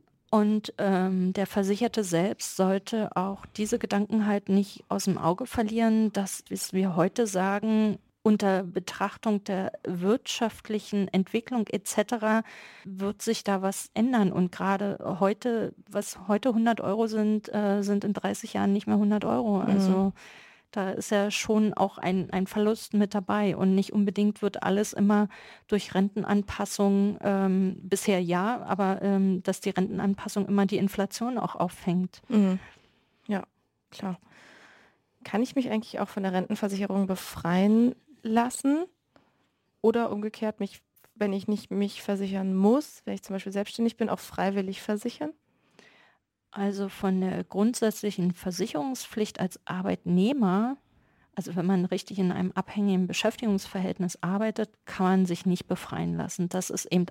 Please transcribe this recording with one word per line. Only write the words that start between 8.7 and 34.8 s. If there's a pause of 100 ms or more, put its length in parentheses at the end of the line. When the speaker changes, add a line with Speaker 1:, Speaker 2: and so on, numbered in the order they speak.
Speaker 1:
der (160)
wirtschaftlichen
Entwicklung
et
cetera (420)
wird
sich
da
was
ändern.
Und
gerade (220)
heute, (160)
was
heute
hundert
Euro
sind,
äh,
sind
in
dreißig
Jahren
nicht
mehr
hundert
Euro.
Speaker 2:
Mhm.
Speaker 1:
Also (600)
da
ist
ja
schon
auch
ein,
ein
Verlust
mit
dabei.
Und
nicht
unbedingt
wird
alles
immer (400)
durch
Rentenanpassung,
ähm,
bisher
ja,
aber,
ähm,
dass
die
Rentenanpassung
immer
die
Inflation
auch
auffängt.
Speaker 2:
Mhm. (680)
Ja, (480)
klar. (1040)